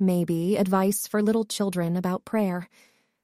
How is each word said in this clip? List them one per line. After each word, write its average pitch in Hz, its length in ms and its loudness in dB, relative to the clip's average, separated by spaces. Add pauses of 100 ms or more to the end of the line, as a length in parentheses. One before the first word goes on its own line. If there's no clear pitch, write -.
maybe, 175 560 2
advice 190 500 0
for 214 140 0
little 220 240 2
children 180 500 -2
about 180 300 -2
prayer. 190 420 -2 (560)